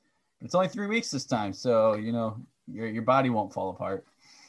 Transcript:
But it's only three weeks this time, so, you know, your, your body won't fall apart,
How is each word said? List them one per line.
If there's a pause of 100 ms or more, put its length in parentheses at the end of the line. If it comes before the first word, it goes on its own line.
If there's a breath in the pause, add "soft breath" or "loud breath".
(400)
But
it's
only
three
weeks
this
time,
so,
you
know, (300)
your,
your
body
won't
fall
apart, (440 soft breath)